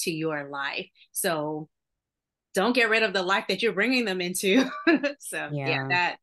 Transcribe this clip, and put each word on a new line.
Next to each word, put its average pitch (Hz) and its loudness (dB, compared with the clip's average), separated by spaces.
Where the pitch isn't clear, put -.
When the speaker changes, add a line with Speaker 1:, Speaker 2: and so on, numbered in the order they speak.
Speaker 1:
to 185 -4
your 156 -4
life. 143 -6
So 156 -4
don't 214 2
get 233 4
rid 220 4
of 196 0
the 190 0
life 196 0
that 196 -2
you're 220 2
bringing 240 2
them 185 -2
into. 190 2
<laughs> 320 4
So, 151 -8
yeah, 139 -4
Speaker 2:
Yeah. 135 0
Speaker 1:
that, 180 2